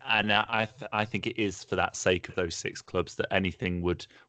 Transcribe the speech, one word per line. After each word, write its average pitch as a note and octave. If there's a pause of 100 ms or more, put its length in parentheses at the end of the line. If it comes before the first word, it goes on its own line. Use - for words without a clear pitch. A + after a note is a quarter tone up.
and G#2+
I A2 (100)
th-, -
I G#2+
think G#2+
it -
is G2
for -
that F2
sake -
of -
those F2
six -
clubs -
that -
anything F2+
would, F2 (240)